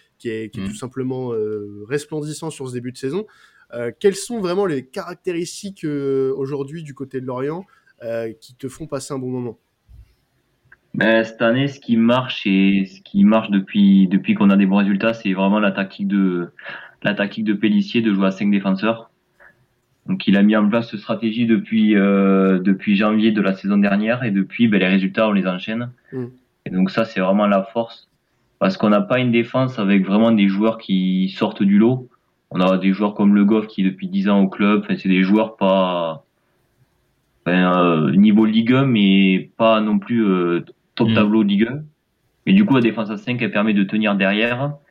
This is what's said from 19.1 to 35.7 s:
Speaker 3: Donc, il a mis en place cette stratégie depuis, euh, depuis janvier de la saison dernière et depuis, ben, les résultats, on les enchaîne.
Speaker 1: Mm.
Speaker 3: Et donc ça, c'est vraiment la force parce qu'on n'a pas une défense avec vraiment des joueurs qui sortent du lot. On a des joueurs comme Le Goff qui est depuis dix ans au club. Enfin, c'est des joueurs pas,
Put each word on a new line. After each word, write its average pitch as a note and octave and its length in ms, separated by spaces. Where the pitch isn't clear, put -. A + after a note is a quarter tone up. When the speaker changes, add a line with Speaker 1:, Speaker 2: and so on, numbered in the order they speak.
Speaker 3:
Donc, F#2+ 220
il G2 80
a G2+ 60
mis G#2 120
en G#2 140
place A#2 220
cette G#2 100
stratégie A2+ 460
depuis, G#2+ 500
euh, G2 640
depuis G2 340
janvier G#2+ 380
de G#2 80
la G2 140
saison G2+ 240
dernière G#2 440
et A#2 80
depuis, G2 380
ben, G2+ 100
les F#2 100
résultats, G2 400
on G#2 40
les F#2+ 160
enchaîne. A2 420
Speaker 1:
Mm. B2+ 140
Speaker 3:
Et G2 40
donc F#2 200
ça, A2+ 140
c'est - 160
vraiment G2 280
la G2 160
force - 440
parce F#2+ 180
qu'on A2 120
n'a G#2 120
pas B2+ 160
une B2 140
défense B2+ 460
avec G2 280
vraiment A2 260
des G2+ 160
joueurs G#2+ 300
qui F#2 580
sortent G#2+ 260
du G2 160
lot. B2+ 300
On F2 100
a F#2 180
des F#2+ 140
joueurs G#2 220
comme G2+ 200
Le G2+ 100
Goff G#2+ 220
qui - 160
est - 20
depuis F#2+ 240
dix G2 200
ans G2+ 120
au F#2+ 80
club. G#2 360
Enfin, F#2+ 120
c'est F#2+ 120
des F#2 160
joueurs G2 320
pas, F2+ 680